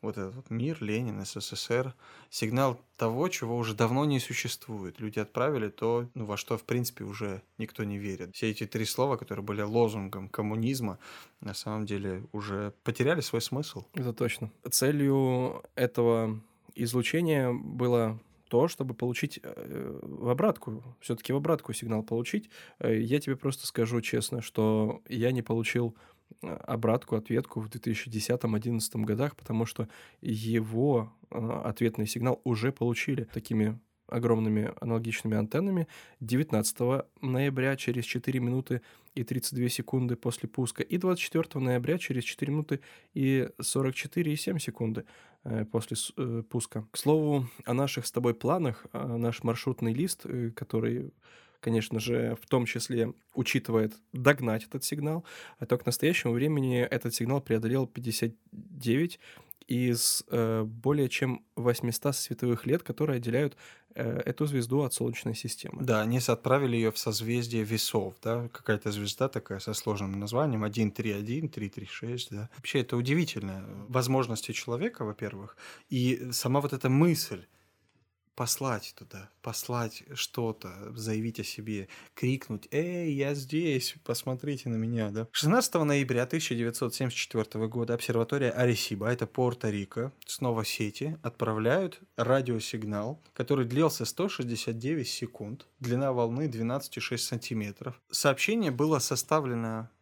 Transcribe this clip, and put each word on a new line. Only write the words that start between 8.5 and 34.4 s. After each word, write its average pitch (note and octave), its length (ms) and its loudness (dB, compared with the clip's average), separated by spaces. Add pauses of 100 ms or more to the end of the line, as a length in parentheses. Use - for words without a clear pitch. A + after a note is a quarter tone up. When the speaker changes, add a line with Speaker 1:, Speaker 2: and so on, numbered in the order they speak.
Speaker 1:
три A2 200 -2
слова, B2+ 320 0
которые G2+ 280 -6
были G#2 160 -4
лозунгом G#2 680 0
коммунизма, A2 720 -2 (400)
на G2 120 -8
самом G#2+ 320 -6
деле G2 460 -4
уже G#2 440 -4 (100)
потеряли C#3 380 2
свой A#2 200 -2
смысл. - 520 -6
Speaker 2:
Это B2 180 -2
точно. A#2 400 -2 (180)
Целью C3+ 920 4 (100)
этого A#2 680 4 (360)
излучения B2+ 760 2
было B2 680 2 (280)
то, C3 200 6
чтобы C3 260 -4
получить, B2 480 -2
э, - 580 -8
в - 280 -4
обратку, B2+ 560 2 (160)
всё-таки - 320 -4
в C3+ 40 2
обратку C#3+ 360 2
сигнал A2 320 -2
получить. A#2+ 460 -2 (280)
Э, A2+ 180 2
я A#2 220 2
тебе C#3 160 0
просто C3+ 320 -4
скажу A#2 340 0
честно, A2+ 420 -2
что G#2+ 680 2
я B2 240 2
не B2 100 0
получил, A2+ 540 0 (460)
э, - 60 -8
обратку, A2+ 680 0
ответку A2+ 440 -2
в A2 80 -8
две A#2 120 -10
тысячи A2+ 300 -4
десятом A2+ 440 0
одиннадцатом A2 500 -2
годах, A2 320 0
потому A2+ 300 0
что A2 220 -6 (320)
его, A2+ 920 0 (180)
э, A#2 340 -4
ответный A2 420 0
сигнал B2 380 0
уже A#2+ 280 0
получили A#2+ 520 0
такими A2 540 0 (300)
огромными A2 720 2